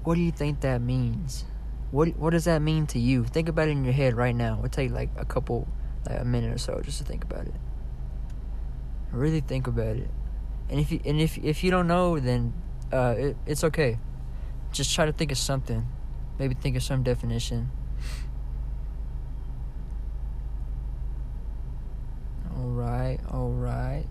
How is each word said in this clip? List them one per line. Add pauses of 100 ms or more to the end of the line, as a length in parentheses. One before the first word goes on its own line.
What
do
you
think
that
means? (460)
What,
what
does
that
mean
to
you?
Think
about
it
in
your
head
right
now.
It'll
take,
like,
a
couple, (360)
like,
a
minute
or
so
just
to
think
about
it. (1600)
Really
think
about
it. (580)
And
if
you,
and
if,
if
you
don't
know,
then, (380)
uh,
it,
it's
okay. (760)
Just
try
to
think
of
something. (500)
Maybe
think
of
some
definition. (4000)
All
right, (120)
all
right.